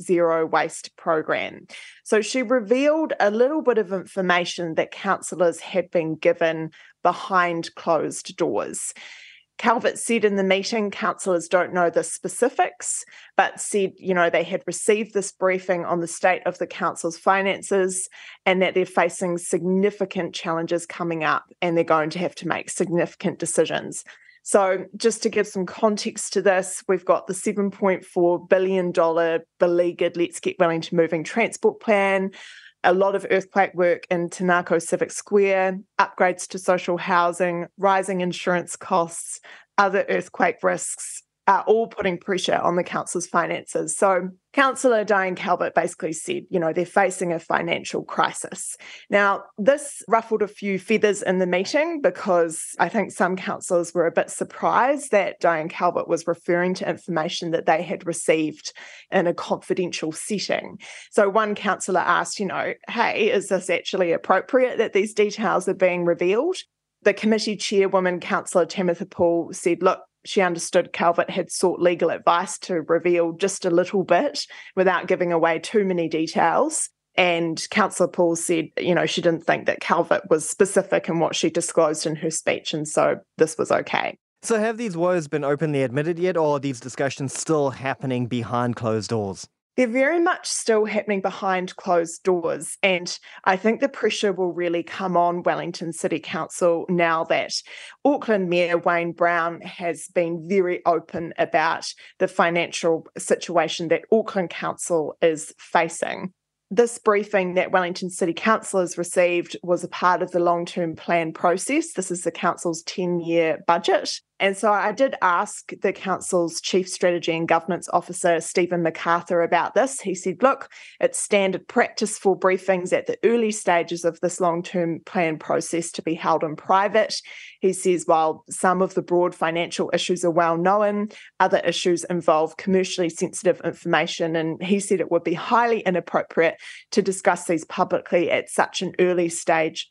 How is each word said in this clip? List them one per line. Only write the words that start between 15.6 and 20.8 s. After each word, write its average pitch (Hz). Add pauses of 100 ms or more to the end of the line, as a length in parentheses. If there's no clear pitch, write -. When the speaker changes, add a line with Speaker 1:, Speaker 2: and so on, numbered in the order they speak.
Speaker 1:
on 175
the 170
state -
of 175
the 175
council's 170
finances 190 (360)
and 190
that 175
they're 185
facing 175
significant 190
challenges 165